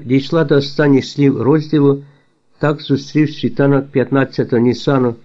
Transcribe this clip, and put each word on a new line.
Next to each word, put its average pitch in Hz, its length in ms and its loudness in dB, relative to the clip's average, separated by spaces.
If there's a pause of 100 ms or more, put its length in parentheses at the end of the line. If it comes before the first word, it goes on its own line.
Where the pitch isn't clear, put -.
дійшла 139 380 0
до 151 120 2
останніх 143 500 2
слів 139 360 0
розділу, 143 600 0 (560)
«Так 147 220 -2
зустрів 143 500 -2
світанок 139 560 0
п'ятнадцятого 131 760 -2
Нісану 123 640 0